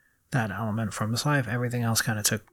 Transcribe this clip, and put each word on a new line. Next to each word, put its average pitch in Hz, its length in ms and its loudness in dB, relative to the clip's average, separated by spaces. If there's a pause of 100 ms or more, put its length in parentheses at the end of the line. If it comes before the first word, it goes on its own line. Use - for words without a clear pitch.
(320)
that 110 180 0
element 107 440 -2
from 107 180 -2
his 120 140 0
life, 143 220 2
everything 120 360 -2
else 113 180 2
kinda 107 220 -2
took 104 300 2